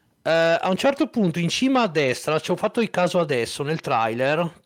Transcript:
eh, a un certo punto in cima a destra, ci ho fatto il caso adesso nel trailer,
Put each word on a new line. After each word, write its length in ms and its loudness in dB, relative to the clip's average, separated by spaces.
eh, 380 2
a 80 0
un 80 2
certo 300 0
punto 320 0
in 100 0
cima 340 2
a 40 2
destra, 520 0
ci 120 -4
ho 40 2
fatto 260 -2
il 80 0
caso 300 0
adesso 440 -2
nel 160 -4
trailer, 600 0